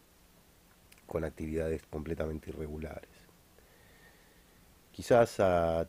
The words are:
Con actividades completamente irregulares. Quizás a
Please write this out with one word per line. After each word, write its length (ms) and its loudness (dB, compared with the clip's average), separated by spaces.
Con 200 -4
actividades 640 -4
completamente 640 -6
irregulares. 800 -12
Quizás 400 4
a 500 4